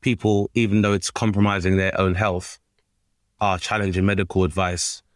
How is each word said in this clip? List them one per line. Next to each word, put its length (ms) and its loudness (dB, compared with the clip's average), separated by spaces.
people, 520 0
even 280 2
though 100 2
it's 180 -2
compromising 680 0
their 240 0
own 140 2
health, 440 -4
are 180 0
challenging 460 -2
medical 400 0
advice 580 -4